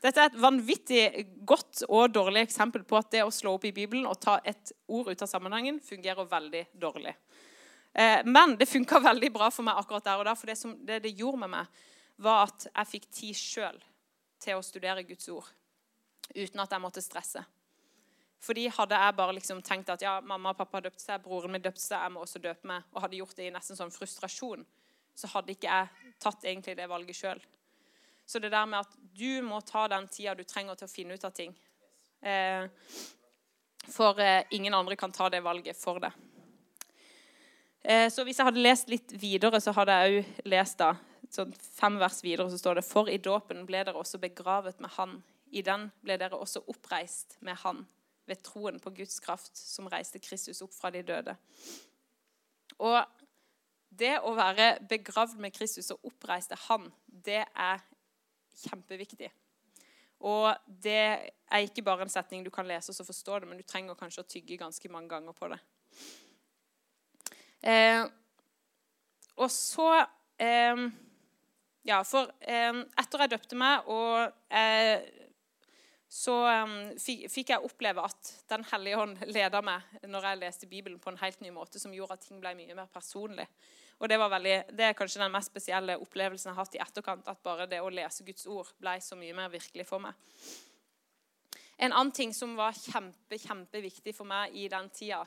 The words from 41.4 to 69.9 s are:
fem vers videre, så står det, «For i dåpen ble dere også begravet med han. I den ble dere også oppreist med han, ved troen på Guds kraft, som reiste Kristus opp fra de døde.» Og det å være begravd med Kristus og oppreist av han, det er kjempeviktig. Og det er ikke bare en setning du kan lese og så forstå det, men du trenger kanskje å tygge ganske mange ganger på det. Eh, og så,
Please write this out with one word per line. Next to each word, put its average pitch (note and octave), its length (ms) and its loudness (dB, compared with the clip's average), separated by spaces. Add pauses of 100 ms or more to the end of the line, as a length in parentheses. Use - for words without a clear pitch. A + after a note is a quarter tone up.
fem - 400 2
vers F#3 260 2
videre, F3+ 280 0
så F3+ 100 -6
står F3 160 2
det, F3 80 -4
«For G#3+ 240 4
i F#3+ 80 0
dåpen F#3+ 480 -2
ble F#3+ 180 -2
dere F#3+ 140 -6
også F3+ 240 -8
begravet F#3 580 -2
med B3 180 -12
han. F#3 200 -4 (340)
I G3 140 -4
den G3+ 240 -2 (140)
ble G3 180 -2
dere F#3 160 -6
også - 240 -8 (100)
oppreist - 680 -8
med F3+ 240 -10
han, F3+ 180 -4 (460)
ved F#3+ 160 -10
troen G#3 340 -10
på F#3+ 160 -14
Guds F#3+ 240 -12
kraft, - 380 -10
som - 320 -12
reiste F3 320 -10
Kristus F#3 400 -12
opp F#3+ 160 -18
fra F#3 160 -6
de F3+ 100 -8
døde.» E3+ 320 -6 (1500)
Og A#3 200 6 (880)
det A#3 320 0
å A3+ 100 -2
være G#3+ 440 6 (100)
begravd A3 540 -2
med G3 120 -8
Kristus - 380 -8
og - 160 -12
oppreist - 480 -8
av - 140 -16
han, G#3+ 180 2 (180)
det G#3 380 -4
er F#3 380 -2 (800)
kjempeviktig. F#3+ 680 -14 (920)
Og G#3+ 320 2 (120)
det G#3 360 0
er G#3 640 0
ikke G#3 200 -8
bare F#3+ 200 2
en F#3+ 80 -8
setning F#3 320 -6
du F3+ 80 -10
kan F#3 160 -6
lese F3 240 -8
og - 40 -10
så F#3 80 -12
forstå G3 360 -8
det, F3+ 80 -16
men F3+ 100 -16
du F#3 80 -18
trenger F#3 300 -10
kanskje F3+ 260 -14
å - 60 -20
tygge E3+ 320 -14
ganske E3+ 320 -14
mange E3 180 -14
ganger E3 260 -12
på F3 140 -10
det. F3+ 80 -12 (2000)
Eh, A3+ 420 6 (1300)
og B3 160 2
så, - 340 0 (500)